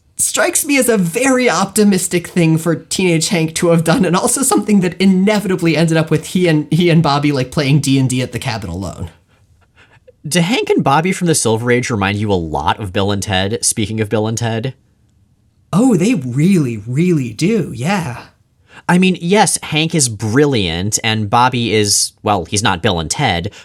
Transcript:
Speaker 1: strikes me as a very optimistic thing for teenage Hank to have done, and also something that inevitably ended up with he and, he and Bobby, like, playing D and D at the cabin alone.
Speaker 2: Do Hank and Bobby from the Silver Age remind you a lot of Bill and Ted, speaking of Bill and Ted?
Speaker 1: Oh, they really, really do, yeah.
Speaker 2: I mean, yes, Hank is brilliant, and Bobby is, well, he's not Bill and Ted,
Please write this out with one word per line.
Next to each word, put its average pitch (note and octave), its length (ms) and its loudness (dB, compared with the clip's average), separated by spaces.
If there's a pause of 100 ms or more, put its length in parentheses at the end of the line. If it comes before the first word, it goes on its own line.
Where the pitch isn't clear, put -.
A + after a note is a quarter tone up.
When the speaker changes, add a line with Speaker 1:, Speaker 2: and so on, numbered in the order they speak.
(160)
Speaker 1:
strikes - 480 -2
me C#4+ 140 2
as B3+ 100 2
a A3+ 100 2
very B3 500 0
optimistic F#3+ 760 2
thing D#3+ 320 2
for E3 160 -2
teenage E3 540 -2
Hank D#3+ 280 -2
to F3 120 0
have E3 160 4
done, - 200 2
and F3+ 120 2
also - 260 -2
something G#3 380 2
that F3 200 -2
inevitably F#3+ 760 2
ended D#3+ 200 2
up D#3+ 140 0
with D3+ 180 -2
he F3+ 200 2
and, D3+ 240 0
he E3+ 180 2
and D#3+ 120 6
Bobby, C#3+ 300 0
like, B2+ 200 -4
playing C#3+ 280 2
D C3+ 180 2
and C3 100 2
D B2+ 140 -2
at A#2+ 100 -6
the A2+ 80 -8
cabin A2 300 -6
alone. F2 400 -10 (1160)
Speaker 2:
Do D#3+ 140 0
Hank B3 300 0
and G4+ 120 2
Bobby D#3+ 300 2
from F3+ 160 -2
the D#3+ 80 2
Silver A2+ 340 0
Age A#2+ 200 0
remind G2+ 280 0
you G#2 140 -2
a - 20 2
lot E2 460 -2
of G2 120 -8
Bill G2+ 200 -2
and G2+ 100 -4
Ted, G2 420 -2
speaking A2 360 -4
of G#2+ 80 -4
Bill G#2+ 180 -2
and A2+ 100 -4
Ted? A2+ 380 -4 (1000)
Speaker 1:
Oh, A#3 240 4
they G3 180 0
really, C#3 640 0
really B2+ 540 0
do, F3 400 -2
yeah. B2+ 560 -6 (600)
Speaker 2:
I F3+ 100 4
mean, F#3 220 2
yes, G#3 420 2
Hank D#3+ 320 -2
is C#3 140 0
brilliant, G#2+ 960 0
and A2 260 -2
Bobby A#2+ 460 2
is, G#2 380 0 (100)
well, G2+ 220 0
he's G#2 180 -4
not F#2+ 200 0
Bill F2+ 180 0
and D#2 100 -6
Ted, G2 420 -2 (120)